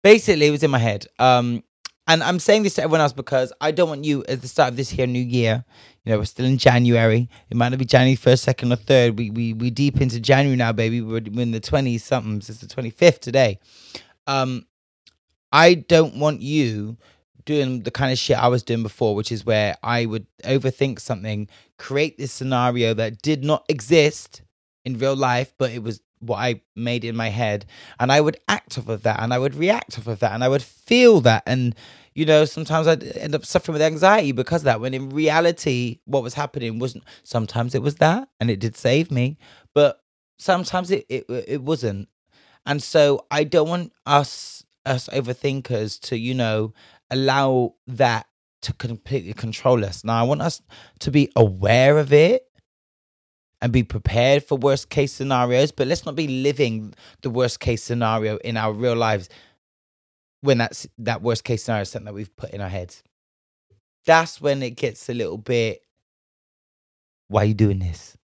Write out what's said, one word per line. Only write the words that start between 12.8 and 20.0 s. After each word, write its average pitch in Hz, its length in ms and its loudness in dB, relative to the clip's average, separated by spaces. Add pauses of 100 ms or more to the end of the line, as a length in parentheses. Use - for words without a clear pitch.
today. 123 380 0 (680)
Um, 131 400 -4 (840)
I 165 220 6
don't 160 440 2
want 147 260 -2
you 117 560 -4 (480)
doing 131 380 -2
the 113 60 -6
kind 131 220 -2
of 123 60 -2
shit - 180 0
I 120 120 2
was 123 140 0
doing 117 200 -4
before, 107 320 -2
which 107 180 -6
is 104 140 -8
where 107 360 0
I 120 220 -2